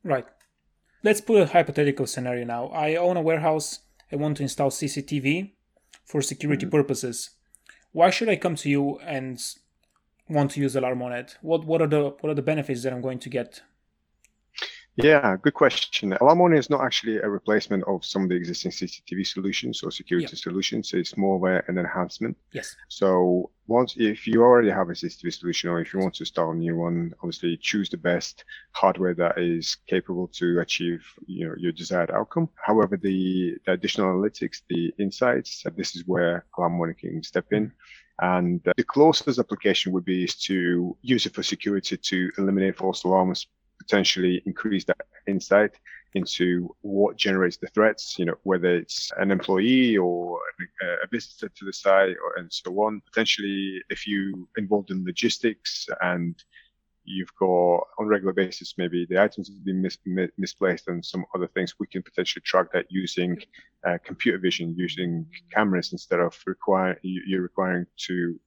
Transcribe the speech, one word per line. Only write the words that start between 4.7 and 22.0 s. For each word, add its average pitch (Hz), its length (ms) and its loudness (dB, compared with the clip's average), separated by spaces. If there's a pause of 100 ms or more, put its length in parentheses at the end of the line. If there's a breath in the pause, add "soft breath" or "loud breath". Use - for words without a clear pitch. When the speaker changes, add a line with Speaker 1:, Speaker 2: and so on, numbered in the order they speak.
Speaker 1:
C 143 180 -6
C 139 140 -6
T 147 160 -4
V 160 360 -2 (500)
for - 160 -2
security 147 460 -2
Speaker 2:
Mm-hmm. 151 140 2
Speaker 1:
purposes. 131 500 -4 (640 soft breath)
Why 170 180 6
should 226 180 0
I 202 80 4
come 170 200 -2
to 147 120 -4
you 143 300 2 (180)
and 131 200 -6 (920)
want 143 240 2
to 147 80 -6
use 135 160 0
Alarm 127 260 0
On 123 100 -6
It? 127 300 -10
What, 160 220 0
what 160 160 2
are 156 80 4
the, 147 140 4 (180)
what 147 100 -4
are 151 40 -2
the 143 180 0
benefits 135 300 -2
that 131 100 -2
I'm 123 160 -8
going 127 120 -6
to 120 100 -14
get? 120 320 -6 (1300 loud breath)
Speaker 2:
Yeah, 135 440 6
good - 140 2
question. - 640 2
Alarm 160 220 8
On 175 100 6
It 156 60 6
is 127 100 0
not 143 160 2
actually 113 340 -2
a 107 100 -2
replacement 101 560 0
of 95 200 -4
some - 200 -2
of 90 40 0
the 90 60 2
existing 87 380 -4
C - 140 -8
C - 200 -14
T - 80 -10
V 92 100 -2
solutions 101 580 -6
or 87 80 -6
security - 420 -2
Speaker 1:
Yeah. - 140 -12
Speaker 2:
solutions. 98 460 -4
It's 90 240 -4
more 98 200 2
of 90 140 -2
a, 92 200 0
an 90 80 -2
enhancement. - 580 -4 (160)